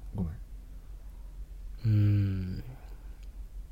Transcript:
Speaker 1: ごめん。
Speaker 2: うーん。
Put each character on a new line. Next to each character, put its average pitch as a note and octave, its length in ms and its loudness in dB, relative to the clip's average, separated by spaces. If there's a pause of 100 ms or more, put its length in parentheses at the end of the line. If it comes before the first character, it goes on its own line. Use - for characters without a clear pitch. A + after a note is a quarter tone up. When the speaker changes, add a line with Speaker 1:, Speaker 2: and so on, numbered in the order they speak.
(140)
Speaker 1:
ご F#2 100 0
め E2 60 0
ん。 - 40 -4 (1500)
Speaker 2:
う - 20 6
ー - 20 6
ん。 G2+ 760 6 (1080)